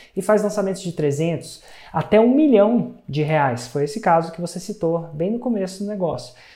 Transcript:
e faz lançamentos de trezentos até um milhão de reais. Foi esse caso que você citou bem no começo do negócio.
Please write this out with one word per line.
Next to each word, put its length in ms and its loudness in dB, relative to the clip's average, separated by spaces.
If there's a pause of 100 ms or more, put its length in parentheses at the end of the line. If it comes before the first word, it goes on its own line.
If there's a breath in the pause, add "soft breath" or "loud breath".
(160 loud breath)
e 60 -4
faz 220 2
lançamentos 380 -2
de 100 -6
trezentos 720 -4 (300 loud breath)
até 260 2
um 160 6
milhão 600 4 (120)
de 160 -2
reais. 440 0
Foi 180 -2
esse 160 -6
caso 320 2
que 80 -10
você 180 -8
citou 540 -4
bem 180 -2
no 80 -4
começo 440 -4
do 60 -6
negócio. 460 -6 (200 soft breath)